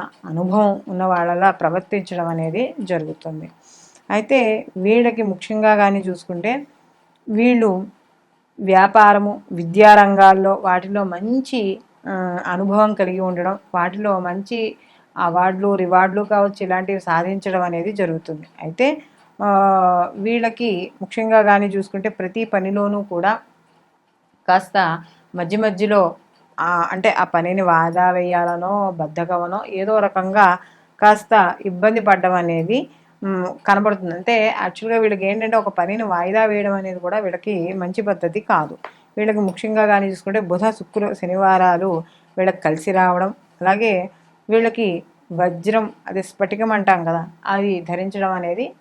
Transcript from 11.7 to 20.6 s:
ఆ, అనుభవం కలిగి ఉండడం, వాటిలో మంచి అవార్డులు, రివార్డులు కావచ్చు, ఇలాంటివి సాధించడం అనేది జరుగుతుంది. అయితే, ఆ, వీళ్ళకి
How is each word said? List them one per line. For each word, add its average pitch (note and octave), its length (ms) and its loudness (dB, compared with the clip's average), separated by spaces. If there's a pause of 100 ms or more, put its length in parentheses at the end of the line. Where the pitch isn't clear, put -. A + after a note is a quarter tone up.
ఆ, F#3 380 -4
అనుభవం G3+ 480 2
కలిగి F#3 260 -2
ఉండడం, F#3 380 -4 (160)
వాటిలో F#3 460 -2
మంచి G3 560 -6 (400)
అవార్డులు, F#3+ 580 0
రివార్డులు F#3 480 2
కావచ్చు, G3+ 400 -2
ఇలాంటివి F#3 380 -4
సాధించడం F#3 640 -2
అనేది F3 300 -4
జరుగుతుంది. E3 540 -6 (160)
అయితే, C4 400 -2 (400)
ఆ, G3+ 60 0 (640)
వీళ్ళకి A3+ 800 -4 (100)